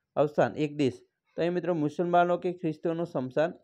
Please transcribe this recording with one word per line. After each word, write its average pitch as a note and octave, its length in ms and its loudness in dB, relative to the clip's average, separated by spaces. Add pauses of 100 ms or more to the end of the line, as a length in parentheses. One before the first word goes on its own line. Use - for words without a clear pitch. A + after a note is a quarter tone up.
(160)
અવસાન, D3 400 2
એક D3 220 -4
દેશ, C3 240 0 (340)
તો D#3+ 60 -4
એ E3 80 0
મિત્રો F3 240 -2
મુસલમાનો F3 640 2
કે F3 160 -4
ખ્રિસ્તીઓનું E3 520 -4
શમશાન D3 480 -2 (100)